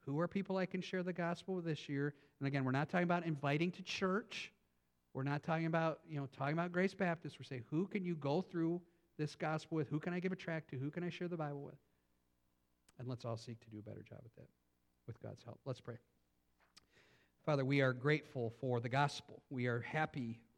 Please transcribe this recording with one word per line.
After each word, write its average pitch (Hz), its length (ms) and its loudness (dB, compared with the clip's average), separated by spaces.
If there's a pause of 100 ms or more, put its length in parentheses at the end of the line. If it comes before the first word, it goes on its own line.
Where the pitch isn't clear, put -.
Who 139 140 0
are 175 60 4
people 190 300 -2
I 185 80 2
can 185 160 -2
share 180 220 -2
the 180 100 -2
gospel 175 440 -2
with 170 100 -2
this 160 200 -2
year? 143 280 0 (240)
And 135 100 0
again, 135 160 2
we're 127 80 4
not 143 160 4
talking 175 160 4
about 175 220 2
inviting 156 460 2
to - 100 -14
church. - 720 -2 (600)
We're 135 120 -4
not 143 180 0
talking 165 240 2
about, 165 420 2
you 151 100 -4
know, 139 80 -2
talking 139 260 -2
about 170 200 0
Grace 180 220 2
Baptist. 170 440 0
We're 131 60 -12
saying, 123 260 -6
"Who 170 160 2
can 196 180 -2
you 175 100 0
go 147 280 2
through 170 380 0 (380)
this 151 160 -2
gospel 156 420 -2
with? 147 120 2
Who 147 100 0
can 175 140 -2
I 180 80 0
give 185 120 0
a 185 40 -2
tract 160 340 -4
to? 139 80 -6
Who 135 120 -2
can 175 120 -4
I 175 80 -2
share 175 180 -4
the 175 80 -2
Bible 143 260 -4
with?" - 160 -14 (1200)
And 127 100 -6
let's 123 160 -6
all 117 120 -2
seek 113 240 -12
to 113 100 -20
do 107 80 -10
a 104 40 -10
better 104 200 -12
job - 220 -16
at - 120 -20
that - 120 -20 (580)
with - 160 -12
God's 104 200 -10
help. - 220 -12
Let's 131 160 -6
pray. 117 160 -12 (1500)
Father, 139 200 2
we 139 160 4
are 131 120 6
grateful 131 580 2 (100)
for 123 200 2
the 123 80 -4
gospel. - 600 0
We 123 160 0
are 120 140 2
happy 127 580 -2 (200)